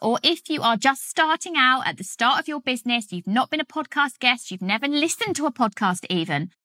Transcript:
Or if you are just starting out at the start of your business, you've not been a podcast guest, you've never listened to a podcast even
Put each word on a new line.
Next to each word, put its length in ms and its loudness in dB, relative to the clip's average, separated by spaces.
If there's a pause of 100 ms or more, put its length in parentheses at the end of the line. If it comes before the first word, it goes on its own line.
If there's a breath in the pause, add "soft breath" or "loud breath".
Or 220 2
if 260 0
you 120 -2
are 140 2
just 320 0
starting 480 0
out 320 4
at 80 -4
the 80 -12
start 340 2
of 120 -4
your 100 -4
business, 540 -2
you've 140 -6
not 220 2
been 120 -2
a 40 -2
podcast 540 -2
guest, 320 0
you've 100 -8
never 280 0
listened 480 0
to 80 -2
a 80 0
podcast 560 0
even 420 -2 (140)